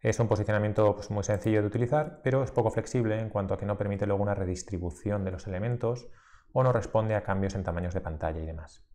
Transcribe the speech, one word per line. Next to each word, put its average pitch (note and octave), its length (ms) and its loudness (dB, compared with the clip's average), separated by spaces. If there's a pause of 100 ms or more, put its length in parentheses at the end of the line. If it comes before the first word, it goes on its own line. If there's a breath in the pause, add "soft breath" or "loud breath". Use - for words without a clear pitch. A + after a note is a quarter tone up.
Es - 180 0
un A#2 80 4
posicionamiento, G#2 680 4
pues, - 160 -10
muy G#2 120 0
sencillo G#2+ 380 2
de G#2 60 2
utilizar, B2 560 0
pero C3 200 2
es - 80 -2
poco A2 200 2
flexible A2 500 0
en A2 80 -4
cuanto G2 240 -2
a G2 60 -2
que G2+ 80 -4
no G2+ 100 0
permite G2+ 300 0
luego G2 160 2
una G#2 120 2
redistribución F#2 880 -4
de F#2+ 100 -4
los F2+ 140 -10
elementos A2+ 640 -4 (420 soft breath)
o B2+ 120 2
no C3 100 4
responde A2 420 2
a G#2 100 0
cambios G2 300 0
en G2 80 -2
tamaños F2 300 -2
de F#2 80 -2
pantalla D#2+ 400 -4
y D#2+ 60 -6
demás. D#2+ 480 -12